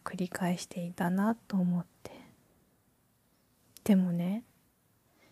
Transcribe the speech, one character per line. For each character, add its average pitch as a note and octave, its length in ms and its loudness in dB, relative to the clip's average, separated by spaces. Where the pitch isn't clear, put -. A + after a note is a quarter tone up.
繰 - 120 -8
り F3+ 120 -4
返 F3 300 -2
し - 80 -10
て - 180 -8
い F3 80 -8
た F3 180 -2
な G3 240 2
と - 220 -6
思 F3 240 2
っ - 60 -10
て。 - 80 -16
で G3+ 140 6
も F#3 160 4
ね、 F3+ 320 -2